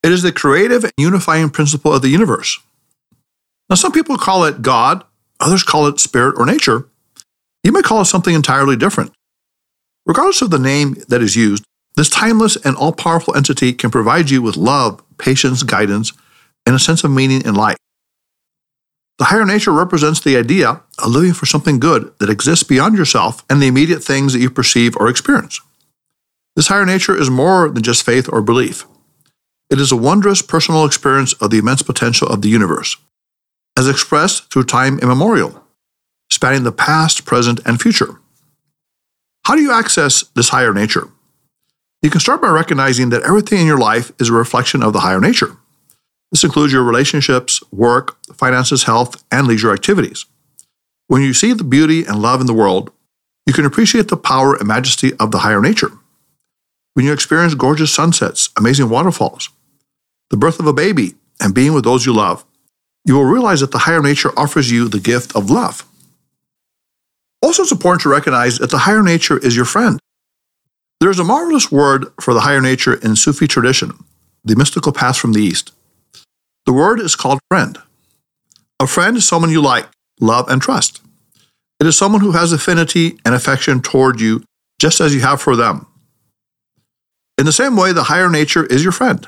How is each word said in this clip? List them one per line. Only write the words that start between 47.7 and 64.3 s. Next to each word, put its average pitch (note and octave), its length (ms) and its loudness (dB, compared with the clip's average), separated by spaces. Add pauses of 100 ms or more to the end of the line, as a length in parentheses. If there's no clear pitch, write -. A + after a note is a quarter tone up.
work, A#2+ 460 0 (160)
finances, B2+ 500 0
health, B2 480 -2
and C3 160 0
leisure A2 240 2
activities. D#3 540 -2 (840)
When C3 140 2
you C3+ 120 0
see A3+ 200 2
the G#3+ 100 -4
beauty D#3 400 2
and G#3 180 -4
love B2+ 200 0
in C3 60 0
the A2+ 60 0
world, G2 380 0 (540)
you C3 80 0
can D3 120 2
appreciate G#3+ 440 0
the E3+ 80 -2
power C3+ 380 0
and G#2 120 -6
majesty C3 540 -2
of A2 100 -2
the G#2 80 -2
higher G#2 220 0
nature. G#3 300 0 (1040)
When C3 100 2
you D3 80 0
experience D#3+ 400 0
gorgeous D3 400 0
sunsets, - 640 -2
amazing B2 320 2
waterfalls, C#3 600 -2 (840)
the A2 60 -2
birth D#3+ 220 0
of E3 80 0
a C#3+ 60 2
baby, D3 400 0 (260)
and G2 160 -2
being C3+ 160 4
with C3+ 140 0
those B2 200 2
you B2+ 60 0
love, G2+ 320 -2 (600)
you C3 80 4
will C#3 100 4
realize F#3+ 380 2
that C3+ 100 -2
the B2 60 -4
higher E3 240 0
nature C#3+ 360 -2